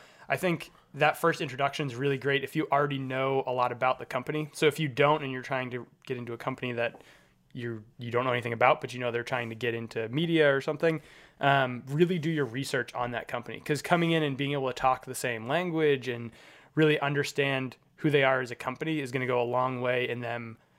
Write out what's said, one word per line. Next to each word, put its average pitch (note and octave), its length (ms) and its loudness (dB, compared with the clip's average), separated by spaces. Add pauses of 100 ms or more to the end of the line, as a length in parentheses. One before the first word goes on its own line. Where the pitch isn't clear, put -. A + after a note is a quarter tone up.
(300)
I C3+ 80 0
think E3+ 320 -2 (240)
that D3 240 2
first E3 240 2
introduction C#3 460 -2
is A#2+ 80 -6
really C#3 240 0
great C#3 240 0
if - 120 -6
you D#3 160 0
already C#3+ 280 2
know C3+ 480 0
a B2+ 40 -2
lot B2 200 2
about B2+ 260 2
the A#2+ 80 -10
company. D3 480 -4
So D#3 140 4
if C#3+ 120 2
you D#3 80 0
don't C#3+ 360 4
and C3+ 80 -6
you're B2+ 100 -6
trying B2+ 300 -4
to A#2+ 160 -10 (180)
get B2 120 -6
into A#2 160 -8
a A2+ 40 -10
company C3 360 -6
that A#2 280 -4 (520)
you're, A#2+ 280 -8 (160)
you A#2+ 140 -10
don't B2 120 2
know C3 80 0
anything A#2+ 220 -2
about, B2 280 4
but A#2+ 120 -8
you B2 60 -8
know B2 100 -2
they're A#2 140 -2
trying A#2+ 260 -4
to A2+ 60 -8
get A#2 180 -2
into A2+ 360 -4
media D#3 460 4
or C3+ 60 0
something, D#3 400 0 (400)
um, C3 460 2
really E3+ 320 2
do D3+ 100 -2
your D3 160 0
research B2+ 480 -2
on A#2+ 180 -4
that A#2 160 -6
company. - 380 -6
'Cause D3 160 0
coming E3+ 300 2
in D#3+ 100 2
and C#3 160 -2
being C#3 160 -2
able C3 140 -2
to B2+ 80 -2
talk C3 320 0
the B2+ 80 -8
same A2+ 320 -4
language D#3 600 2
and A#2+ 220 -6 (460)
really D3+ 240 6
understand C#3 800 0 (200)
who D#3 140 2
they C#3+ 120 6
are C3 180 4
as B2 100 -6
a A#2+ 40 -12
company D#3 440 -4
is B2+ 120 -6
gonna B2+ 140 -2
go B2 160 2
a - 20 2
long B2+ 380 0
way B2 260 0
in A#2+ 140 -4
them A#2 360 -8 (220)